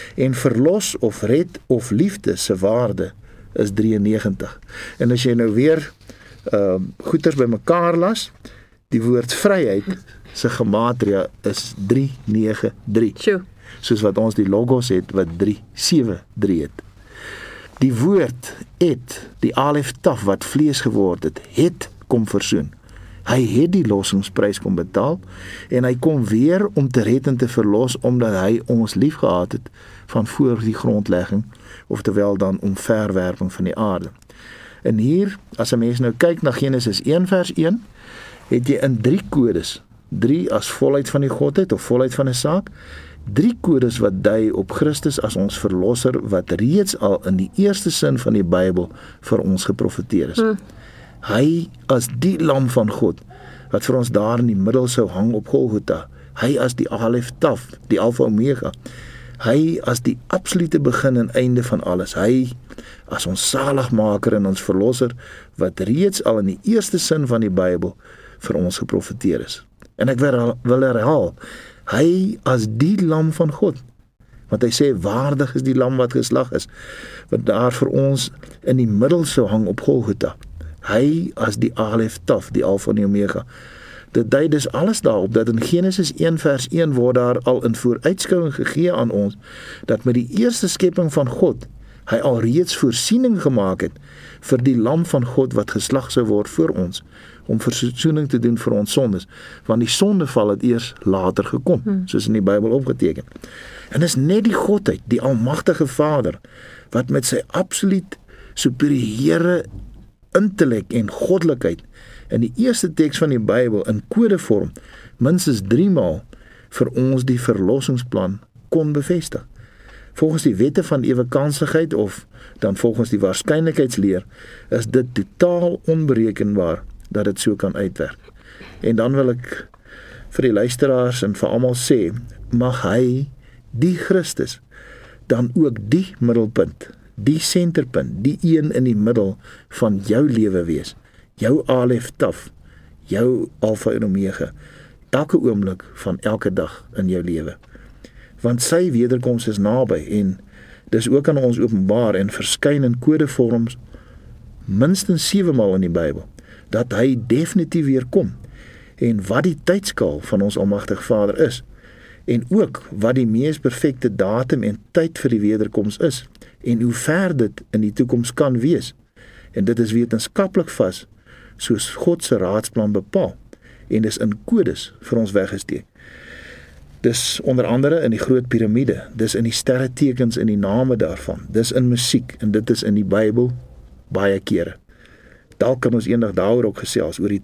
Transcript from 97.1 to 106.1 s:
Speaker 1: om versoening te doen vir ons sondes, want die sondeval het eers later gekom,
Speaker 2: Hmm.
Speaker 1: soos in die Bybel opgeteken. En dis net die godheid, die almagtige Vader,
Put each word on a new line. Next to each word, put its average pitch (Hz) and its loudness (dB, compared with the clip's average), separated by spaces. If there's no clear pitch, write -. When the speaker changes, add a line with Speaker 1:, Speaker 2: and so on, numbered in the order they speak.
Speaker 1:
om 113 -2
versoening 143 -2
te 123 0
doen 117 2
vir 117 -2
ons 104 -2
sondes, 104 0
want 113 2
die 117 -4
sondeval 139 2
het 101 -8
eers 117 0
later 95 0
gekom, - 0
Speaker 2:
Hmm. 190 -2
Speaker 1:
soos 107 -2
in 110 0
die 110 2
Bybel 104 2
opgeteken. 127 -2
En 139 2
dis 170 0
net 175 2
die 208 2
godheid, - 0
die 117 0
almagtige 139 0
Vader, 139 0